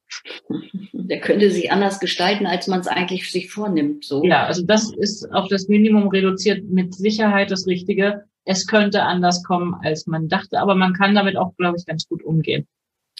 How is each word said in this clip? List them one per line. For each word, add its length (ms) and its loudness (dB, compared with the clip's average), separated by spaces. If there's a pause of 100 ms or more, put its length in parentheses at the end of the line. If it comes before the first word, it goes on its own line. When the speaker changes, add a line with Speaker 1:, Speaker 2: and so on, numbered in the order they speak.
Speaker 1:
<laughs> 840 -12
Der 280 -6
könnte 300 4
sich 220 0
anders 280 2
gestalten, 460 0
als 200 -2
man's 220 -2
eigentlich 420 -4
sich 200 -6
vornimmt, 540 -2
so. 200 -2
Speaker 2:
Ja, 220 4
also 180 -4
das 280 2
ist 400 -4
auf 160 0
das 200 -2
Minimum 400 6
reduziert 560 0
mit 300 0
Sicherheit 560 0
das 160 -4
Richtige. 580 -2 (200)
Es 220 -2
könnte 360 2
anders 400 2
kommen, 400 -2
als 240 -4
man 220 -4
dachte, 320 -2
aber 140 2
man 200 4
kann 200 4
damit 220 4
auch, 200 -2
glaub 200 0
ich, 80 -8
ganz 240 -8
gut 140 -8
umgehen. 440 -2 (540)